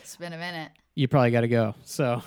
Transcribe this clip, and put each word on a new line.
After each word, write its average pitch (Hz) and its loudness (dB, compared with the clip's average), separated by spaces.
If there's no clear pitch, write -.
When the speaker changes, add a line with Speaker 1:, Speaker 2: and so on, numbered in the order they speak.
Speaker 1:
It's - -18
been 170 -12
a 160 -12
minute. 165 -10
Speaker 2:
You 135 0
probably 123 4
gotta 117 2
go. 113 2
So 120 -4